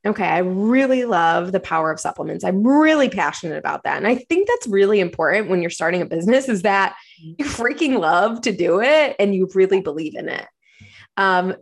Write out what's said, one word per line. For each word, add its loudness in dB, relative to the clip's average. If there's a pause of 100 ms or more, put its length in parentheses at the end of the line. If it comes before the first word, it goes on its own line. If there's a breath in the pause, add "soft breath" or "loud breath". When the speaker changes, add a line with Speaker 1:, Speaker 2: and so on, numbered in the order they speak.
Speaker 1:
"Okay, -2
I 2
really 2
love 2
the 0
power -2
of -6
supplements. -8
I'm 0
really 4
passionate -4
about -6
that." -4
And -2
I 2
think -2
that's -2
really 2
important 0
when 0
you're -4
starting -2
a -4
business, 0
is -2
that 0 (280 loud breath)
Speaker 2:
Mm. -16
Speaker 1:
you -4
freaking -2
love 2
to -2
do 0
it 2
and 2
you 0
really 4
believe -6
in -8
it. -8 (680 soft breath)
Um, 2